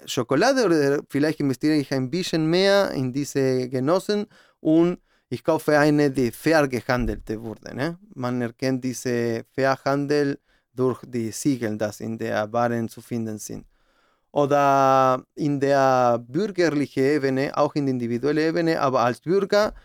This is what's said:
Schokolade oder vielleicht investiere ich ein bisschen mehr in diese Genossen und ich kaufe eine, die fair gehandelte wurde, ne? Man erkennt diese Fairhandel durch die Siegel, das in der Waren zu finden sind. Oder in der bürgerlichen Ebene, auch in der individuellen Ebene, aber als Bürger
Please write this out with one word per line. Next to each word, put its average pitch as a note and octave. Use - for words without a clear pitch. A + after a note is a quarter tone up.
Schokolade G#3+
oder D3
vielleicht D3+
investiere D3+
ich C#3+
ein C3
bisschen D#3+
mehr G3
in C3
diese C3
Genossen F3+
und E3
ich A#2+
kaufe D#3
eine, D3
die B2+
fair D3
gehandelte A2+
wurde, A2
ne? E3
Man B2
erkennt B2+
diese A#2+
Fairhandel C#3
durch B2+
die A#2
Siegel, A#2+
das G#2+
in A2+
der G#2+
Waren A#2
zu A#2
finden A2+
sind. G#2
Oder C#3
in C#3+
der C3
bürgerlichen D3+
Ebene, C3+
auch D3
in D3
der C3
individuellen B2+
Ebene, E3
aber C3
als A#2+
Bürger G3